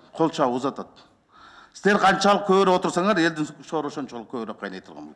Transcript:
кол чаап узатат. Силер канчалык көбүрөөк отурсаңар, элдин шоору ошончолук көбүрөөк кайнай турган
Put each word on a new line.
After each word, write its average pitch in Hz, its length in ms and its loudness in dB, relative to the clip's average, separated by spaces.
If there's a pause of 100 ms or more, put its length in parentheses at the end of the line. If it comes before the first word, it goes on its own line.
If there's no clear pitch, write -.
(120)
кол 160 200 0
чаап 135 200 0
узатат. 127 360 -6 (840)
Силер 196 280 2
канчалык 196 460 4
көбүрөөк 185 320 4
отурсаңар, 180 420 0
элдин 160 240 0 (180)
шоору 151 240 -6
ошончолук 120 460 -10
көбүрөөк 113 260 -8
кайнай 95 220 -10
турган 76 340 -18